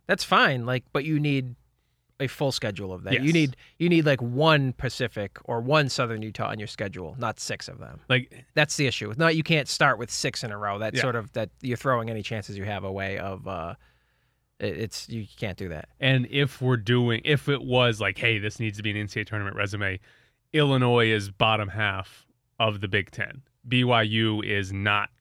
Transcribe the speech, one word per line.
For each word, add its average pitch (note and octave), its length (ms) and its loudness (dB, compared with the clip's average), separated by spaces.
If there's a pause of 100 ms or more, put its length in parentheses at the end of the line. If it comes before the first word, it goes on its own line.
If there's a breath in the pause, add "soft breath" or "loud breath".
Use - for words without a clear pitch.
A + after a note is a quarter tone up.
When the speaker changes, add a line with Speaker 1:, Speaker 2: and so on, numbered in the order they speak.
Speaker 1:
that's - 200 0
fine. F3+ 400 4
Like, B2+ 260 0
but C#3+ 140 0
you D#3 160 2
need C3+ 340 0 (640)
a C#3 80 0
full A2+ 240 -2
schedule G2 400 -4
of F#2 120 -10
that. F#2+ 100 -2
You A#2 80 2
Speaker 2:
Yes. D3+ 120 4
Speaker 1:
need, D3+ 240 2 (220 soft breath)
you E3 80 2
need, E3 180 6
like, C3+ 160 4
one C3+ 520 4
Pacific A2+ 720 -6
or A#2 160 -2
one C#3+ 260 4
Southern A2+ 340 -2
Utah A2 280 -6
on G#2+ 100 -6
your G#2 80 -8
schedule, F#2 500 -8
not A#2 220 -4
six - 300 -8
of - 100 -14
them. - 300 -18
Speaker 2:
Like B2+ 360 0 (100)
Speaker 1:
That's D3+ 200 2
the C#3+ 120 2
issue. A2 220 -4
It's G#2+ 80 -10
not, E3 200 4
you D#3+ 60 2
can't D3+ 260 0
start C3+ 280 4
with A2+ 140 -8
six - 320 -4
in A2+ 80 -8
a G#2 60 -8
row. G#2 220 -4
That A2 160 -2
Speaker 2:
Yeah. B2+ 60 2
Speaker 1:
sort B2 140 0
of, A2 160 -6
that A2 180 -4 (120)
you're B2 160 -4
throwing A#2+ 320 0
any A2 140 -6
chances G#2 340 -8
you G2 80 -6
have G2+ 180 -6
away G2 360 -6
of, F#2+ 280 -8
uh, F2 280 -8 (840)
it, G2 180 -4
it's, - 300 -8
you A2 180 -8 (120)
can't G2 200 -6
do F#2 120 -8
that. D#2 180 -10 (140)
Speaker 2:
And C3 280 2
if C#3 320 0
we're B2+ 160 4
doing, A#2 460 2
if D3 240 2
it C#3 160 0
was B2 380 4
like, G2 160 0
"Hey, A2+ 200 2
this G#2 220 -4
needs A2 180 -2
to G#2+ 60 -6
be G#2+ 80 0
an G2+ 60 -2
N G#2 100 -2
C A2 120 -6
A - 20 0
A G#2 40 -6
tournament G2+ 300 -6
resume," G2+ 440 -2 (540 soft breath)
Illinois B2+ 540 6
is G#2 240 0
bottom G#2+ 380 2
half G2 580 -4 (320)
of G#2+ 220 0
the G#2 80 -2
Big G2 220 -2
Ten. - 320 -10 (240)
B B2 160 2
Y A#2+ 180 4
U A2 400 2
is G2+ 320 -2
not G#2 360 0 (120)